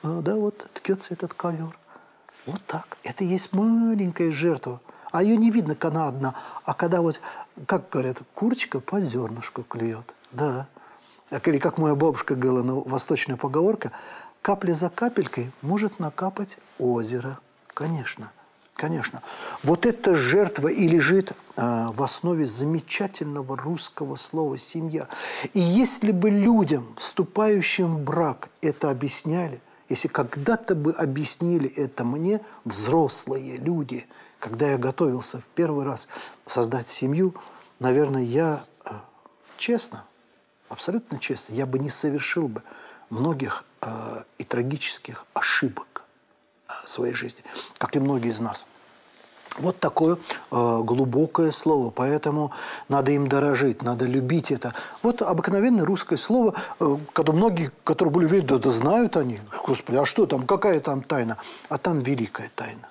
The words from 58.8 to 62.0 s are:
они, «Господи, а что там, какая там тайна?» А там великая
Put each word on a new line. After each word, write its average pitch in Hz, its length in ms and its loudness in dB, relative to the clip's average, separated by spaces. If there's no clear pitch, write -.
они, 123 240 0
«Господи, 123 300 0
а 139 100 4
что 214 200 4
там, 127 200 0
какая 196 320 4
там 135 240 -2
тайна?» 117 340 -2
А 151 100 -4
там 170 200 0
великая 123 560 -2